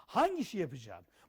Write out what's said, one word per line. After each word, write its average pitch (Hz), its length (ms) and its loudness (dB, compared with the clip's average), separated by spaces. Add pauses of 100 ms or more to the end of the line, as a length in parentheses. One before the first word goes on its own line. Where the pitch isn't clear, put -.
hangi 339 320 4
işi 220 180 -2
yapacağım? 117 460 -6 (240)